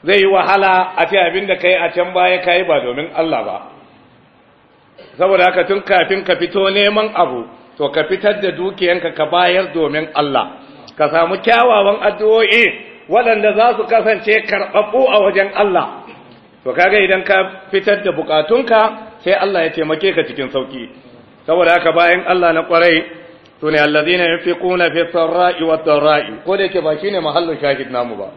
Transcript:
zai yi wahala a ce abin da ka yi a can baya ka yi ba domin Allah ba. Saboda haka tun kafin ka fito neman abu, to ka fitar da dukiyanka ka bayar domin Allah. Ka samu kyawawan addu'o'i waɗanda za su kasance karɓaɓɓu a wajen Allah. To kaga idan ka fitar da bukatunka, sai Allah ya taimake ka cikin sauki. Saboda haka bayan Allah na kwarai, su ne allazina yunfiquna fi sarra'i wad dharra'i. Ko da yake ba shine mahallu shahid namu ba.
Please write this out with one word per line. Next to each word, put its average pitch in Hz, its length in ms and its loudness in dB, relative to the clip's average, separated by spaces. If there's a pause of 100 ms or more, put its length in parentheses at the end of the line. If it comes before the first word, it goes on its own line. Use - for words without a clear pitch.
zai 190 160 2
yi 190 60 4
wahala 190 680 2
a 170 100 2
ce 190 140 -2
abin 185 260 0
da 190 120 -2
ka 175 100 -2
yi 185 80 4
a 175 160 -2
can 180 220 -2
baya 180 260 2
ka 180 160 0
yi 185 80 2
ba 160 160 0
domin 127 340 -6
Allah 156 300 -2
ba. 101 140 -8 (1600)
Saboda 185 260 2
haka 180 200 2
tun 196 180 -2
kafin 190 420 0
ka 180 120 0
fito 190 340 -2
neman 208 460 0
abu, 127 300 -2 (320)
to 143 120 -2
ka 151 180 -2
fitar 202 340 -2
da 185 100 -2
dukiyanka 175 600 -2
ka 151 120 -2
bayar 180 480 0
domin 156 420 -2
Allah. 135 320 0 (500)
Ka 151 120 0
samu 170 320 0
kyawawan 220 600 2
addu'o'i 214 600 2 (460)
waɗanda 214 460 2
za 233 220 2
su 214 80 -2
kasance 220 480 0 (160)
karɓaɓɓu 208 520 0 (120)
a 214 80 4
wajen 196 340 2
Allah. 180 320 0 (760)
To 127 100 -4
kaga 190 260 4
idan 190 240 0
ka 190 480 -2
fitar 202 320 0
da 185 80 -2
bukatunka, 185 680 0 (440)
sai 185 100 2
Allah 190 320 0
ya 160 60 -2
taimake 160 420 -2
ka 160 120 0
cikin 127 240 -8
sauki. 131 400 -8 (560)
Saboda 170 320 2
haka 165 140 2
bayan 170 360 2
Allah 175 260 2
na 160 100 0
kwarai, 165 400 2 (560)
su 151 100 -4
ne 156 100 0
allazina 151 460 2
yunfiquna 175 680 0
fi 165 100 -2 (120)
sarra'i 170 500 0
wad 160 220 0
dharra'i. 147 600 2
Ko 190 120 -2
da 196 60 0
yake 185 180 -2
ba 156 180 -2
shine 196 220 -4
mahallu 160 400 -2
shahid 135 300 -4
namu 120 260 -6
ba. 98 200 -12